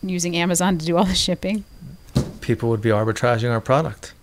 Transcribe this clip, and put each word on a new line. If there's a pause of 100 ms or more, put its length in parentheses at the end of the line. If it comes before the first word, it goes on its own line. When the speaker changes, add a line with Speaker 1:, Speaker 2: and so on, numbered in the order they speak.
Speaker 1:
using
Amazon
to
do
all
the
shipping? (760)
Speaker 2:
People
would
be
arbitraging
our
product.